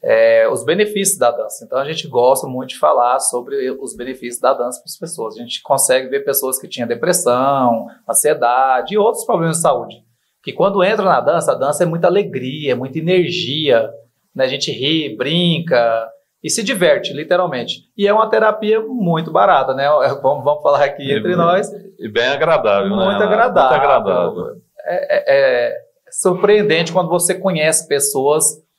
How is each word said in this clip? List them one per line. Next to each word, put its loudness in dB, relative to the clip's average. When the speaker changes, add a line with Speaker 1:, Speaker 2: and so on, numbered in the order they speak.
Speaker 1:
É, 6
os -4
benefícios -2
da 2
dança. -8
Então, -6
a -2
gente -8
gosta 2
muito -8
de -14
falar 2
sobre -4
os -12
benefícios -10
da 2
dança -6
para -20
as -16
pessoas. -10
A -16
gente -10
consegue 0
ver -4
pessoas -4
que -18
tinham -8
depressão, 0
ansiedade 2
e 2
outros 2
problemas 0
de -4
saúde, 0
que -10
quando 2
entra 0
na 4
dança, 0
a 4
dança 0
é 2
muita -2
alegria, -2
é 2
muita -6
energia, 0
né? 0
A 2
gente -4
ri, -4
brinca 0
e -10
se -4
diverte, 0
literalmente. -4
E 0
é 4
uma 2
terapia 2
muito -2
barata, 4
né? -2
É, 2
vamos, 0
vamos 0
falar 4
aqui -4
Speaker 2:
E -4
Speaker 1:
entre -2
Speaker 2:
bem, 0
Speaker 1:
nós. 2
Speaker 2:
e -10
bem 0
agradável, 2
né, -2
Speaker 1:
Muito 2
Speaker 2:
Renato? 2
Speaker 1:
agradável. 4
Speaker 2:
Muito 2
agradável. 0
Speaker 1:
É, -2
é, 2
é -8
surpreendente 2
quando 0
você 0
conhece -2
pessoas 0